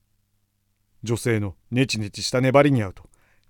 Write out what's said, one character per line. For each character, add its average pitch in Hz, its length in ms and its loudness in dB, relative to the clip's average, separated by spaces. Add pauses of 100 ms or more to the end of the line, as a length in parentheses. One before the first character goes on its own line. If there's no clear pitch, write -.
(1040)
女 113 140 -2
性 113 220 0
の 104 160 -4 (160)
ネ 127 160 2
チ 107 140 -6
ネ 101 100 -6
チ - 120 -12
し - 80 -6
た 127 100 0
粘 131 220 4
り 147 100 4
に 120 100 0
遭 98 60 -6
う 87 60 -14
と、 - 160 -20 (400)